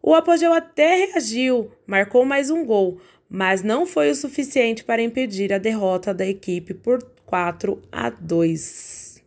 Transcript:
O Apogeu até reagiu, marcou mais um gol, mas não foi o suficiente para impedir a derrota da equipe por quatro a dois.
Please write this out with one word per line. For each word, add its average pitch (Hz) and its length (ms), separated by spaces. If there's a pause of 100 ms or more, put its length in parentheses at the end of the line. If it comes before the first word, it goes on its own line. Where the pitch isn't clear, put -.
O 311 120
Apogeu 330 380
até 330 540
reagiu, 247 640 (160)
marcou 202 380
mais 277 260
um 320 140
gol, 196 360 (280)
mas 190 340
não 233 220
foi 302 240
o 294 60
suficiente 254 720
para 226 180
impedir 214 500
a 196 60
derrota 196 560
da 185 100
equipe 185 500
por 247 280 (220)
quatro 180 680
a - 180
dois. 165 960 (220)